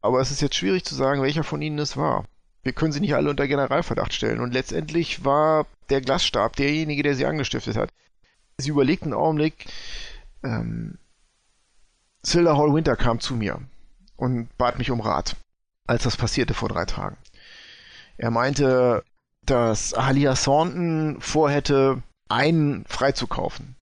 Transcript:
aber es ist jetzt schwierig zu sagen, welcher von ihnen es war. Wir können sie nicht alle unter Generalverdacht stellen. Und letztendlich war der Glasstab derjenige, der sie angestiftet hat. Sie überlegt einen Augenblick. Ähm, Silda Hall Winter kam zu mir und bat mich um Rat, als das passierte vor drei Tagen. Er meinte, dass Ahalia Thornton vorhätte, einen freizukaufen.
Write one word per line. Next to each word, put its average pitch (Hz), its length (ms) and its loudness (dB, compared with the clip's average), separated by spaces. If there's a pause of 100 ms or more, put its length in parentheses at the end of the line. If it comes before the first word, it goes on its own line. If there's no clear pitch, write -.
aber 123 200 2
es 131 100 -2
ist 139 100 -4
jetzt 143 140 0
schwierig - 300 0
zu 147 100 -10
sagen, 135 260 0
welcher 147 220 0
von 151 180 -6
ihnen 151 160 -6
es 147 200 -4
war. 139 260 -2 (400)
Wir 131 80 -2
können 156 220 0
sie 143 80 -2
nicht 143 140 0
alle 147 160 2
unter 139 180 -2
Generalverdacht 139 640 0
stellen. 113 260 -2
Und 123 140 -4
letztendlich 156 720 -4
war 151 420 4 (220)
der 139 100 2
Glasstab 123 560 0
derjenige, 147 480 0
der 143 120 2
sie 131 100 0
angestiftet 127 500 -4
hat. 107 140 0 (680)
Sie 135 120 -4
überlegt 143 340 2
einen 151 100 -4
Augenblick. 156 520 0 (760)
Ähm, 113 560 -6 (1300)
Silda 170 340 4
Hall 151 160 6
Winter 151 220 2
kam 117 240 2
zu - 160 -6
mir 101 240 -2 (560)
und 123 320 -2 (100)
bat 123 220 0
mich 123 100 -2
um 120 100 0
Rat, 104 360 -2 (500)
als 120 200 0
das 117 120 0
passierte 123 380 0
vor 107 140 -4
drei 95 160 -2
Tagen. - 320 -6 (1000)
Er 117 140 -2
meinte, 127 720 4 (420)
dass 120 480 2
Ahalia 135 400 2
Thornton 156 880 0
vorhätte, 139 800 2 (280)
einen 143 580 2
freizukaufen. - 960 -2